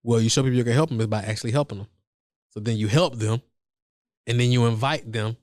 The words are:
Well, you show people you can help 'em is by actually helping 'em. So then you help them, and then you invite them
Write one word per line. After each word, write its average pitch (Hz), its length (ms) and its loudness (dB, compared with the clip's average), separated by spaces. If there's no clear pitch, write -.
Well, 117 180 2
you 113 80 4
show 139 140 2
people 127 140 2
you 120 60 2
can 120 100 0
help 151 180 2
'em 113 100 -2
is 110 60 0
by 107 160 -2
actually 110 280 -6
helping 123 280 -2
'em. 101 80 -14
So 107 80 -12
then 110 180 -2
you 107 120 0
help 151 280 0
them, 110 240 -2
and 117 120 0
then 123 120 2
you 123 140 4
invite 120 460 -2
them 110 320 -4